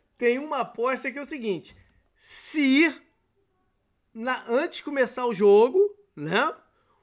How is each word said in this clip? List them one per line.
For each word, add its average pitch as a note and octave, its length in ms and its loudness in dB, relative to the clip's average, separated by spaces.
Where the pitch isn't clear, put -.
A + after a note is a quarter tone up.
tem A#3+ 220 0
uma D4 220 -6
aposta B3+ 500 -4
que C4 80 -12
é C#4+ 40 -10
o C4 40 -12
seguinte. A3 500 -8
Se C#4+ 760 0
na, A3+ 340 -6
antes D4 300 0
de - 60 -14
começar B3+ 420 -2
o A#3+ 80 -2
jogo, G#3+ 440 6
né, F3+ 360 -2